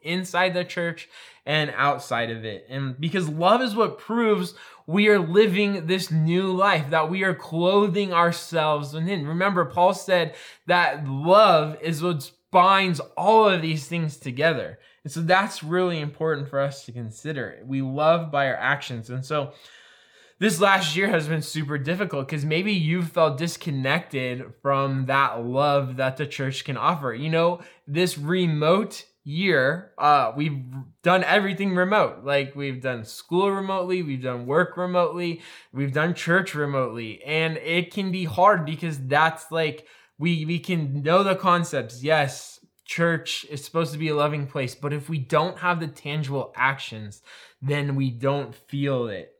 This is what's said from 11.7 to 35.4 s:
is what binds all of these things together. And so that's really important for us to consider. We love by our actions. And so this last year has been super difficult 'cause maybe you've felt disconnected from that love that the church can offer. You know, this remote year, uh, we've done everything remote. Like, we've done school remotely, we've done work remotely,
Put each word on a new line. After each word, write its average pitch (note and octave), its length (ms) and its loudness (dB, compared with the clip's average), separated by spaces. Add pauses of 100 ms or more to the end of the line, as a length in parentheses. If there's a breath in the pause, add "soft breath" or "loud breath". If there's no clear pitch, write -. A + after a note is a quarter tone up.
is D#3 180 -4
what E3 300 -4 (220)
binds F#3 480 6 (160)
all G#3+ 320 6
of F3+ 120 2
these D#3 280 -4
things E3 300 -4
together. C3 600 -2 (240 soft breath)
And C#3+ 100 -12
so E3 80 -6
that's F3+ 440 2
really F3 360 0
important D3 480 -4
for C#3 120 -2
us C#3 240 -4
to B2 80 -16
consider. A#2+ 720 -10
We C3+ 180 -4
love D#3 480 2
by C#3 160 0
our B2+ 100 -2
actions. B2 540 -4
And C3 140 -6
so C#3 280 -4 (840 loud breath)
this F3+ 220 0
last F#3 360 4
year G3 120 0
has D#3 200 0
been D#3 140 -2
super D3+ 360 -4
difficult D3 500 -4
'cause D3 160 -4
maybe E3+ 280 0
you've E3 380 0
felt D3+ 280 2
disconnected C3+ 1200 -4
from C#3 440 0
that B2+ 380 0
love C3+ 520 0
that C3 200 -2
the D3 100 -4
church C3+ 380 -6
can C3+ 120 -6
offer. C#3 360 -2
You C3+ 160 -6
know, E3+ 320 2 (260 loud breath)
this F3 300 -2
remote E3 880 0 (200)
year, D#3 760 0
uh, C#3 380 4
we've C#3+ 260 -2 (400)
done F3+ 220 4
everything G3 500 2
remote. F3+ 500 2
Like, C#3 300 0
we've C#3 260 -6
done B2 240 -6
school F#3 460 -2
remotely, F#3+ 520 -2
we've C3+ 200 -6
done B2 240 -6
work E3+ 300 2
remotely, F3 640 -2 (300 loud breath)